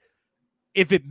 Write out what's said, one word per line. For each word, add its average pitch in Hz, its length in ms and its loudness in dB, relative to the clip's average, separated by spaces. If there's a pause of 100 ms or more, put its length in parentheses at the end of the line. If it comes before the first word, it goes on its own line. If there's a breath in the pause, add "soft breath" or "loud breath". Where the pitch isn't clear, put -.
(720)
If 185 180 0
it, 175 200 0